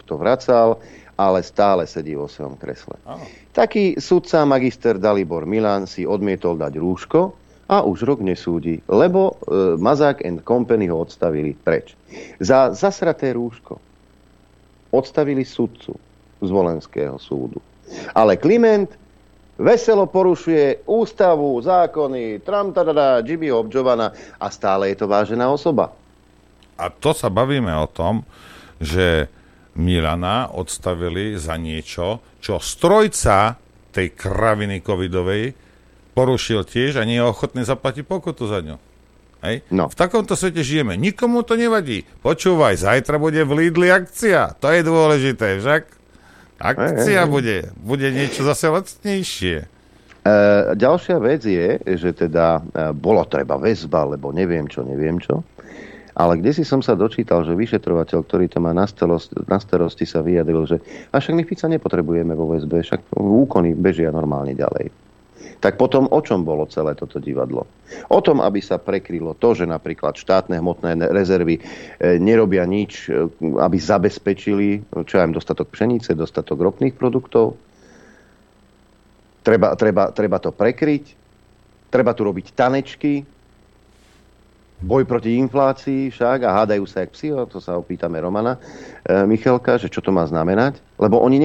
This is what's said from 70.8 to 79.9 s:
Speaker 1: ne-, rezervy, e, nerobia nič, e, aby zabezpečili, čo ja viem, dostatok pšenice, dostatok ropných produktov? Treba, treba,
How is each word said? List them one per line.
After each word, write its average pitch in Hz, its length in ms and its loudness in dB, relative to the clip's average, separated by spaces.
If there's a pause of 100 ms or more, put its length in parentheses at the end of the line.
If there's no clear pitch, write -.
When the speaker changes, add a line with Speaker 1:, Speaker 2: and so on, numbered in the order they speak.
Speaker 1:
ne-, 85 80 0
rezervy, 87 480 2
e, - 640 -2
nerobia 98 480 4
nič, 101 400 -4
e, 71 160 0 (320)
aby 90 240 2
zabezpečili, 101 1040 0 (240)
čo - 80 0
ja 90 80 4
viem, 82 80 0
dostatok 80 400 -6
pšenice, 113 400 -2
dostatok 80 480 -4
ropných 113 320 0
produktov? 120 640 0 (1800)
Treba, 107 400 4
treba, 101 320 2